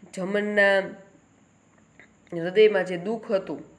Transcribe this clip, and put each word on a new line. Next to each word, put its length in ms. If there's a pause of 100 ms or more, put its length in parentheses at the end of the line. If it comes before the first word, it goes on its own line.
(140)
જમનના 640 (1500)
હૃદયમાં 520
જે 120
દુઃખ 360
હતું 320 (140)